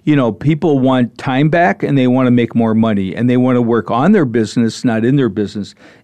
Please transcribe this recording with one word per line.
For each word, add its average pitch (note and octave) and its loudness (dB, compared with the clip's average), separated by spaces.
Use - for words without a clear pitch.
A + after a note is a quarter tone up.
you D3+ 2
know, A#2+ 2
people D3+ 0
want B2+ 0
time D3 0
back F3 0
and C#3+ 0
they B2+ 2
wanna B2+ 2
make A#2+ 0
more A2+ 0
money G2+ 0
and A#2+ -2
they B2 2
wanna B2+ 2
work A#2 -2
on C3+ 2
their F#3 2
business, A2+ -2
not A2 0
in C3 2
their B2+ 0
business. G2+ -6